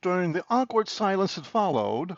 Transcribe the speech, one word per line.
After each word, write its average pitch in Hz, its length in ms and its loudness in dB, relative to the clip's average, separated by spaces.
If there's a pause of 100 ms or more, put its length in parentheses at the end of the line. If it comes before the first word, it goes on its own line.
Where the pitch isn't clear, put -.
During 180 300 0
the 175 180 -2
awkward 233 380 2
silence 196 480 0
that 156 100 -12
followed 156 720 0